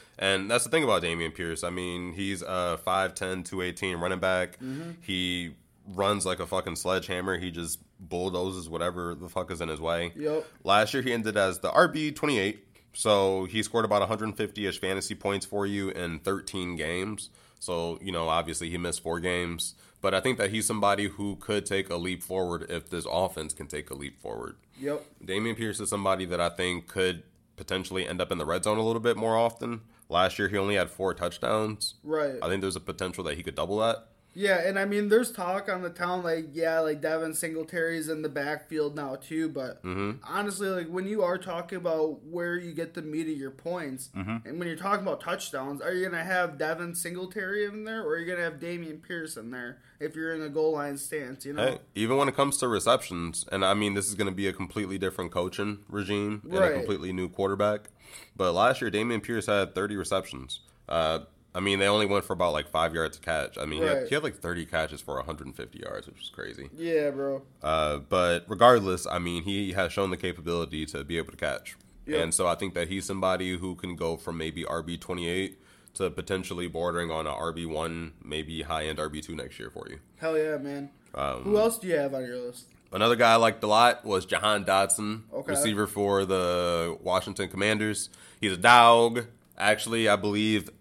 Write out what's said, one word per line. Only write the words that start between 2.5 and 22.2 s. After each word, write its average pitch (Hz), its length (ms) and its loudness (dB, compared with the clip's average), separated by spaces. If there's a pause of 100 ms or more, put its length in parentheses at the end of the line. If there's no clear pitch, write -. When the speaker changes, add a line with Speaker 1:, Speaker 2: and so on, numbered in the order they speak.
Speaker 1:
five 92 280 2
ten, 92 300 -4
two 95 180 -6
eighteen 90 360 -2
running 92 220 0
back. 90 420 0
Speaker 2:
Mm-hmm. 143 300 -10 (100)
Speaker 1:
He 90 540 -2 (300)
runs 98 400 0
like 92 140 0
a 87 80 -4
fucking 90 300 -4
sledgehammer. 90 640 -2
He 90 120 -6
just 85 280 -6 (280)
bulldozes 90 600 -2
whatever 87 460 -4
the 85 120 -12
fuck 90 240 -6
is 82 80 -8
in 85 80 -4
his 78 140 -6
way. 85 340 -2
Speaker 2:
Yep. 151 300 -4 (180)
Speaker 1:
Last 104 300 6
year, 131 100 0
he 127 80 0
ended 107 240 0
as 95 240 2
the 92 120 -2
R 170 180 6
B 151 240 -4
twenty-eight. 110 540 0 (280)
So 98 500 4
he 104 180 -2
scored 113 220 0
about 101 180 4
a - 20 2
hundred 104 320 -2
fifty-ish 101 420 -2
fantasy 95 360 -2
points 98 320 -2
for 101 180 -2
you 101 240 -2
in 85 300 -6
thirteen 92 560 -4
games. 90 560 -4 (280)
So, 85 440 -4
you 95 80 -6
know, 82 180 -2
obviously 80 400 0
he 87 80 -4
missed 87 240 -4
four 82 180 -4
games. 87 540 -2 (260)
But 95 140 0
I 95 60 4
think 127 180 0
that 101 140 2
he's 110 160 0
somebody 101 400 2
who 98 300 -6
could 104 280 -2
take 98 240 -2
a 87 60 -4
leap 87 260 -4